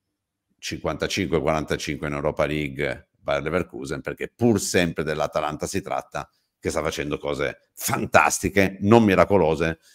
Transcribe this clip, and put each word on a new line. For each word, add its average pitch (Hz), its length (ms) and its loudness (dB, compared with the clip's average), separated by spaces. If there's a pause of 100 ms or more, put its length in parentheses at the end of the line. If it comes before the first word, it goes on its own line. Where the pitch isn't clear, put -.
(580)
cinquantacinque 80 840 -4
quarantacinque 76 680 -4
in 73 60 -6
Europa 73 320 -2
League 71 640 -6 (120)
Bayer 71 200 -2
Leverkusen, 76 580 -6
perché 73 340 -8
pur 117 260 2
sempre 85 440 0
dell'Atalanta 76 640 -4
si 95 120 -4
tratta, 67 480 -8 (300)
che 90 120 -4
sta 80 120 -2
facendo 73 360 -4
cose 69 540 -6
fantastiche, 95 1080 0
non 110 240 8
miracolose, 82 760 4 (160)